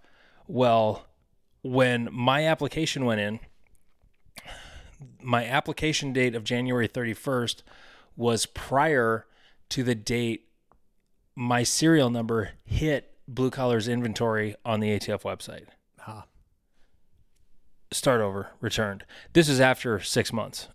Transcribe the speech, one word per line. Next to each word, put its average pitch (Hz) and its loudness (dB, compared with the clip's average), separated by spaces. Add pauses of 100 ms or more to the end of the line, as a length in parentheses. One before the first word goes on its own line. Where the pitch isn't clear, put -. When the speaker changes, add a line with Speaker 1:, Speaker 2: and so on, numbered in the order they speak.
(460)
Speaker 1:
Well, 113 2 (560)
when 123 2
my 131 2
application 156 -2
went 113 0
in, 104 -4 (1800)
my 120 0
application 147 -2
date 127 2
of 113 -6
January 123 0
thirty-first 120 -4 (540)
was 117 0
prior 131 0 (440)
to 139 -2
the 123 2
date 113 -4 (840)
my 123 0
serial 156 6
number 113 0 (140)
hit 151 -2 (160)
Blue 127 0
Collar's 120 0
inventory 110 0 (100)
on 110 0
the 107 2
A 104 2
T - -6
F 101 -4
website. - -10 (320)
Speaker 2:
Huh. 107 -18 (1700)
Speaker 1:
Start 123 2
over, 98 -4 (120)
returned. 104 -4 (280)
This 165 6
is 131 4
after 127 2
six - -2
months 104 -8